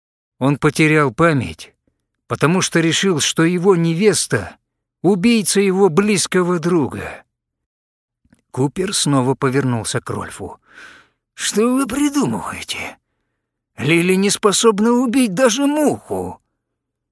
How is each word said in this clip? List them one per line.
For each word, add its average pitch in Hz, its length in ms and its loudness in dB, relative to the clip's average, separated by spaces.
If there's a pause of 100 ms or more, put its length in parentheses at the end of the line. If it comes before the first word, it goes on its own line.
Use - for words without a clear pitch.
(380)
Он 135 180 0
потерял 151 560 2
память, 139 640 -2 (520)
потому 151 360 0
что - 180 0
решил, 160 400 0
что - 240 0
его 180 320 2
невеста — 165 800 0 (460)
убийца 196 580 2
его 196 280 2
близкого 180 680 0
друга». 143 680 -4 (1300)
Купер 185 440 -4
снова 135 400 0
повернулся 127 640 -2
к - 100 -10
Рольфу. 98 500 -12 (760)
«Что 233 400 0
вы 269 120 0
придумываете? 247 1120 -4 (800)
Лили 170 380 2
не 196 160 2
способна 214 600 2
убить 240 440 0
даже 262 320 2
муху. 117 760 -2 (680)